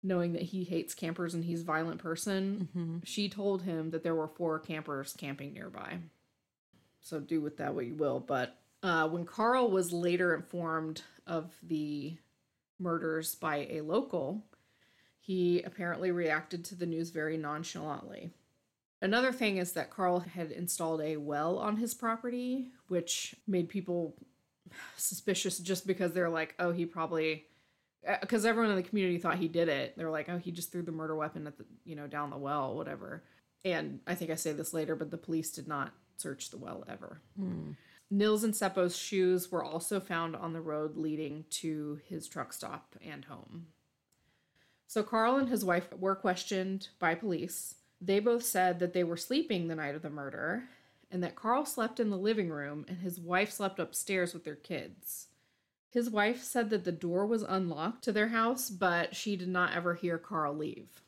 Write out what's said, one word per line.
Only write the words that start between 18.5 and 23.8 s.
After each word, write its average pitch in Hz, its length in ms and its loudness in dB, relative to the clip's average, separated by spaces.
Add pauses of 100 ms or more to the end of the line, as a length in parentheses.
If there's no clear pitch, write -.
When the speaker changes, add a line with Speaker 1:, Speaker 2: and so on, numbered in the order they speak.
Speaker 1:
Another 240 320 4
thing 220 240 2
is 180 160 0
that - 180 -4
Carl 180 300 2
had 170 300 -6
installed 165 500 -2
a 156 160 0
well 151 420 0
on 208 180 0
his 226 180 0
property, 247 720 -2 (200)
which - 480 0 (100)
made 180 220 4
people 175 480 -2 (800)